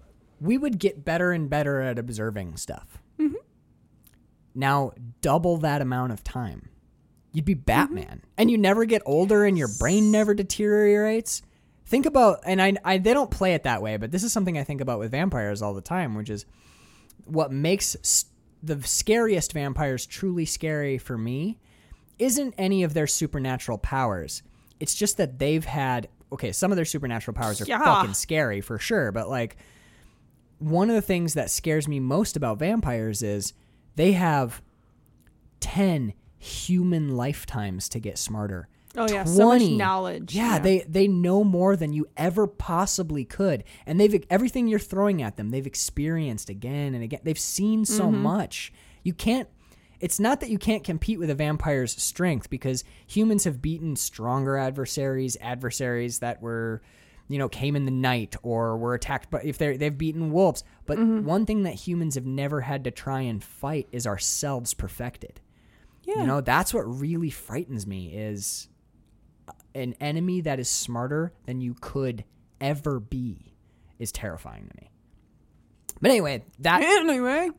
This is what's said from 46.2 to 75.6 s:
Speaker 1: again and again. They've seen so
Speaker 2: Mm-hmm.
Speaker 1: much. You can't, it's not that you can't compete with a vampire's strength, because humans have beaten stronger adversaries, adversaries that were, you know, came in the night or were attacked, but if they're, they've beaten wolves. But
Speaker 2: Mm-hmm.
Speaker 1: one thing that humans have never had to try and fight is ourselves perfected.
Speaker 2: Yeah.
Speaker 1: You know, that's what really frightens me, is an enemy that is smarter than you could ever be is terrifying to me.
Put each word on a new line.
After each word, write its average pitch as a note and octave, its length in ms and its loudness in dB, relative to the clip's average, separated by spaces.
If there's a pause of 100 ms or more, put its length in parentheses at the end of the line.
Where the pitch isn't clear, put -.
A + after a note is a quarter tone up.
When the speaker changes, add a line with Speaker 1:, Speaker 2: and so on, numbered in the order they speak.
Speaker 1:
again C3 460 -4
and A#2 80 -4
again. A2+ 200 -8
They've D#3 140 -2
seen G#3+ 480 0
so G#3+ 200 2
Speaker 2:
Mm-hmm. G#3+ 180 2
Speaker 1:
much. E3+ 500 -2 (300)
You F3 100 -2
can't, A#3 340 0 (520)
it's F3+ 200 -2
not A#3+ 200 2
that B3+ 100 -8
you G#3+ 80 -2
can't A3 260 0
compete F3+ 360 -2
with E3 100 -2
a C#3+ 60 0
vampire's D3+ 680 -2
strength, E3+ 480 -2
because C3 340 -4 (220)
humans G#3+ 380 2
have C3+ 180 -2
beaten D#3 340 -4
stronger C3+ 640 -2
adversaries, C3 840 -2
adversaries A#2+ 760 -4
that A#2+ 220 -6
were, A2+ 400 -4 (460)
you C#3+ 100 -4
know, C3+ 120 -2
came C#3+ 260 -4
in C#3 100 0
the C3 60 -2
night B2+ 500 0
or A2+ 360 -2
were A#2+ 180 -2
attacked, - 340 -6
but D3+ 160 -6
if D3 140 -4
they're, D3 180 0
they've D3 200 -2
beaten D#3 340 -2
wolves. E3+ 320 2 (240)
But D3 100 -2
Speaker 2:
Mm-hmm. A3 280 2
Speaker 1:
one G3 200 2
thing G#3+ 180 0
that E3+ 120 -2
humans E3 400 -2
have B2+ 100 -6
never C#3 360 -2
had C3+ 240 -4
to B2 60 -4
try C3+ 300 -6
and A#2 220 -4
fight C#3+ 480 -6
is A#2+ 160 -6
ourselves A#2+ 640 -4
perfected. - 640 -10 (640)
Speaker 2:
Yeah. G#4 180 -2
Speaker 1:
You E4 40 0
know, C#3+ 160 0
that's C#3+ 320 0
what A3 100 0
really D3 460 -4
frightens A#2+ 560 -8
me, F#2 300 -10
is G#2 540 -8 (1080)
an B2+ 240 -6
enemy E3+ 420 -2
that C#3+ 180 -2
is B2+ 100 -4
smarter C3+ 640 -4 (120)
than B2+ 160 -6
you B2 200 -6
could B2+ 420 -6 (360)
ever C#3+ 400 -4
be A#2 540 -8 (460)
is A2+ 120 -8
terrifying A#1+ 560 -12
to - 140 -20
me. - 80 -20 (1120)